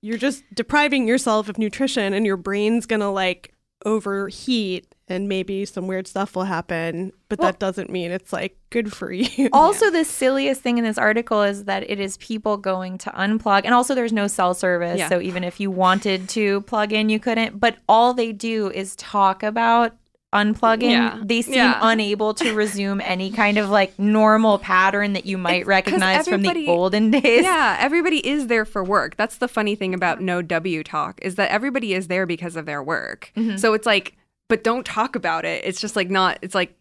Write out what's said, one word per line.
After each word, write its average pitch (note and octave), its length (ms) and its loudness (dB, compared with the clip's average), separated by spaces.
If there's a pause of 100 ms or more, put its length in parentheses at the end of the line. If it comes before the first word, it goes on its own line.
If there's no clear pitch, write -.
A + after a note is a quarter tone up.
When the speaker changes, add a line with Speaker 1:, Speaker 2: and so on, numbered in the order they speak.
Speaker 1:
you're G#3+ 160 -6
just C4+ 260 -2 (120)
depriving C#4 520 0
yourself A3+ 420 2
of G3+ 100 -8
nutrition, A3 540 -2
and G#3+ 120 0
your G3 120 0
brain's G#3 500 0
gonna, G#3 240 0
like, F#3 420 -4 (320)
overheat, G3+ 1000 -4 (200)
and F#3 200 -4
maybe F#3+ 380 -4
some F#3 220 -8
weird F#3+ 200 -6
stuff G3 280 -6
will F#3 100 -2
happen, E3+ 680 -6 (160)
but G#3+ 120 -6
Speaker 2:
Well, B3+ 100 2
Speaker 1:
that F#3+ 100 -6
doesn't F#3+ 300 -4
mean F3 220 -6
it's, F#3 200 -10
like, F#3+ 240 -6 (140)
good G#3+ 240 -4
for - 180 -10
<laughs> - 0 -
you. A#3+ 400 0
Speaker 2:
Also, E4 340 6
Speaker 3:
Yeah. G4+ 60 4
Speaker 2:
the D#4+ 140 2
silliest C4+ 560 0
thing A#3+ 160 0
in A#3 80 0
this A3 120 -2
article G#3+ 460 0
is G3+ 220 -2
that G3 240 -4
it G3+ 100 -4
is G3 180 -6
people G#3+ 400 -4
going F#3 420 -6
to - 120 -10
unplug, G#3 540 2
and B3+ 80 2
also B3 200 4
there's A#3 200 0
no G3+ 140 0
cell F3+ 260 0
service, F3 460 0
Speaker 3:
Yeah. D#3 100 0
Speaker 2:
so F3+ 100 2
even F3+ 240 -4
if F3 160 -8
you G3 100 -2
wanted F#3 600 0
to G3+ 320 0
plug G#3 320 -2
in, G#3+ 160 2
you G#3+ 100 0
couldn't. A3+ 400 -2
But A#3 180 2 (120)
all A#3 240 6
they A#3 180 -2
do G#3+ 400 -4
is F#3+ 240 -8
talk G3 480 0
about A#3 500 2 (400)
unplugging. A3+ 580 2
Speaker 3:
Yeah. A#3 300 2
Speaker 2:
They A3+ 200 0
seem C4+ 140 -4
Speaker 3:
Yeah. G#3 260 4
Speaker 2:
unable G#3+ 540 2
to A#3 180 -2
resume G3+ 480 -2
any F#3+ 300 -4
kind G#3 260 2
of, G#3 120 0
like, G3 300 2
normal G#3+ 600 4
pattern G3 520 2
that G3 140 -4
you F#3+ 120 -4
might F3 200 0
Speaker 3:
It's F3+ 80 -2
'cause - 20 -6
Speaker 2:
recognize F#3+ 580 2
from A#3 160 0
the C4 100 2
Speaker 3:
everybody E4 180 -2
Speaker 2:
olden F#3 420 2
days. B3 320 6
Speaker 3:
Yeah, D#4 380 2
everybody D#4+ 440 0
is C#4 220 -2
there A3+ 160 0
for G#3 180 -6
work. F3+ 360 -2
That's A3+ 180 -2
the B3 140 -4
funny G#3+ 260 -2
thing F#3+ 180 -4
about F3+ 280 -2
no F3+ 200 -2
W E3 440 -4
talk, D#3 360 -6
is F#3 140 -6
that G3 160 0
everybody A#3 420 -2
is F3+ 140 -4
there F#3 180 -2
because E3+ 300 -8
of D#3+ 100 -10
their D3 160 -8
work. - 540 -8
Speaker 2:
Mm-hmm. A3 220 -2
Speaker 3:
So G#3+ 160 4
it's A3 120 0
like, G3+ 300 0 (320)
but A3 160 0
don't A#3 220 0
talk A#3 320 -4
about E3 260 -2
it. E3 220 -4
It's F#3 160 -6
just, G#3 160 -4
like, F#3 120 0
not, F#3+ 320 2
it's F#3 140 -8
like F3+ 260 -2